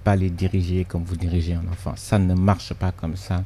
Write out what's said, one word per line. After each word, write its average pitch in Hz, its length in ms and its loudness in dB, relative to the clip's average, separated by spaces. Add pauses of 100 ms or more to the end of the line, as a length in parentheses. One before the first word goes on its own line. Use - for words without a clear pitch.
pas 101 120 4
les 95 160 2
diriger 90 540 0
comme 87 180 -4
vous 87 140 -4
dirigez 87 360 0
un 85 180 -2
enfant. 82 240 -6
Ça - 220 0
ne 92 160 4
marche 92 400 2
pas 92 180 -2
comme 82 240 -6
ça. 92 300 -2